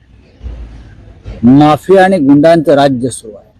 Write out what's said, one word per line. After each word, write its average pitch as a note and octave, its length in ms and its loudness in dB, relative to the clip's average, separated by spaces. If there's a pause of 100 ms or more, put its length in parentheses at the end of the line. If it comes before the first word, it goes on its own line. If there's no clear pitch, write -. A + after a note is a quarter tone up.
(1600)
माफिया D3+ 440 2
आणि F#3+ 140 0
गुंडांचं D3 580 2
राज्य C3+ 340 -2
सुरू A2 260 -18
आहे. - 240 -20